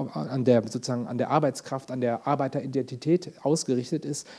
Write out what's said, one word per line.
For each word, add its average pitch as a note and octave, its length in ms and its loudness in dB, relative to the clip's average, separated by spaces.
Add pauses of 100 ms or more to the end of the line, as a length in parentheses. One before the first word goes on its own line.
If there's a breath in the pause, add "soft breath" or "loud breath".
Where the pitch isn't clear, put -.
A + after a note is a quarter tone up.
(140)
an C3 300 -2
der, A#2+ 200 8
sozusagen A#2+ 440 -4
an A#2+ 100 -4
der B2 140 0
Arbeitskraft, C#3 580 0
an B2+ 120 -4
der A#2 260 0
Arbeiteridentität C#3 1040 0 (120)
ausgerichtet C#3 600 0
ist, D3 240 -6 (120)